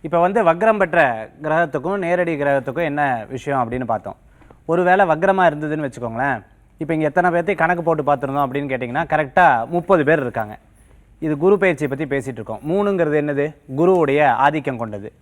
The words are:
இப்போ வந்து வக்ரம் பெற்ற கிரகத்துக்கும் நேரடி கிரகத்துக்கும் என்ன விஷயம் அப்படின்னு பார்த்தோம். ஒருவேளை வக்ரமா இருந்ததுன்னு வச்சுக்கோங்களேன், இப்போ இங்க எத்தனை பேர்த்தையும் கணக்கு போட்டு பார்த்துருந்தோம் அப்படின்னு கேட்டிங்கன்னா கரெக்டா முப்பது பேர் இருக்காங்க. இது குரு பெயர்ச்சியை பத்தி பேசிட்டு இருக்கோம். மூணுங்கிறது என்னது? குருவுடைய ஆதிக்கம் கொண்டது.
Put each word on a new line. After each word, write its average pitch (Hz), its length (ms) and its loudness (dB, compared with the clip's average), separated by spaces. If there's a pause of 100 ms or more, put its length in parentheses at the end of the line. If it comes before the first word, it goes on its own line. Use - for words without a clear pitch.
இப்போ 160 220 -2
வந்து 202 140 0 (100)
வக்ரம் 208 320 2
பெற்ற 170 180 2 (460)
கிரகத்துக்கும் 160 600 -2
நேரடி 170 280 0 (100)
கிரகத்துக்கும் 139 480 0
என்ன 147 100 -2 (340)
விஷயம் 135 280 -4
அப்படின்னு 123 300 -6
பார்த்தோம். 101 240 -6 (540)
ஒருவேளை 180 400 4
வக்ரமா 185 380 2
இருந்ததுன்னு 151 380 -4
வச்சுக்கோங்களேன், 120 520 -4 (420)
இப்போ 160 140 -4
இங்க 156 160 0
எத்தனை 180 220 2
பேர்த்தையும் 170 300 -2
கணக்கு 170 240 0
போட்டு 151 220 0
பார்த்துருந்தோம் 139 380 0
அப்படின்னு 139 260 -6
கேட்டிங்கன்னா 127 400 -4
கரெக்டா 156 340 4 (280)
முப்பது 175 340 2
பேர் 151 160 4
இருக்காங்க. 110 280 -6 (720)
இது 151 80 -2 (100)
குரு 196 180 6
பெயர்ச்சியை 151 300 0
பத்தி 143 200 -6
பேசிட்டு 131 280 -6
இருக்கோம். 107 300 -10
மூணுங்கிறது 185 520 0
என்னது? 143 240 -2 (340)
குருவுடைய 165 400 4 (260)
ஆதிக்கம் 143 360 0
கொண்டது. 104 260 -10 (140)